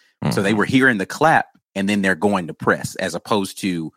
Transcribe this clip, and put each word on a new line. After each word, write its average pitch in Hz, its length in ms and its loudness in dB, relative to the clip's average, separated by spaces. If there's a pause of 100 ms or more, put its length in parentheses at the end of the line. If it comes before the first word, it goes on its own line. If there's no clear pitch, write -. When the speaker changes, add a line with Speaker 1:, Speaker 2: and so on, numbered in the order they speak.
(320)
Speaker 1:
So 107 100 0
they 98 80 0
Speaker 2:
Mm-hmm. 110 80 2
Speaker 1:
were 101 80 0
hearing 131 320 4
the 95 80 -4
clap, 147 400 2 (280)
and 98 140 -2
then 104 140 0
they're 95 140 2
going 98 320 0
to 78 60 -10
press, - 420 -2
as 87 200 -4
opposed 98 460 -4
to 85 360 -4